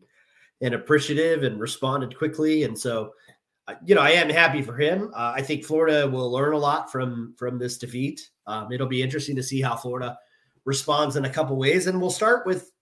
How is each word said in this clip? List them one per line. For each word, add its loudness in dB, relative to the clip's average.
and 0
appreciative 2
and -2
responded -4
quickly. 0
And -4
so, -4
uh, -10
you 8
know, 6
I 6
am 4
happy 4
for -8
him. 0
Uh, -2
I -2
think -4
Florida 2
will -2
learn 2
a 2
lot 0
from, -6
from -6
this -6
defeat. -6
Um, -8
it'll -2
be 0
interesting -4
to -4
see -4
how -2
Florida -8
responds 0
in -2
a -4
couple -2
ways. 2
And 0
we'll 0
start 2
with, -4